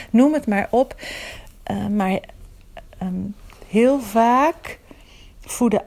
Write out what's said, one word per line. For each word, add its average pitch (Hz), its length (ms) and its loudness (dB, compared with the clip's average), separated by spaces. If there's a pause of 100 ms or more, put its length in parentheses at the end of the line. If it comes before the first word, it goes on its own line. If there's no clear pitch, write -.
noem 262 240 6
het 294 140 -2
maar 202 220 0
op. 254 260 0 (680)
Eh, 202 240 -4
maar, 196 320 0 (800)
ehm, 185 240 -6 (460)
heel 254 320 2
vaak 240 800 0 (600)
voeden 214 480 -2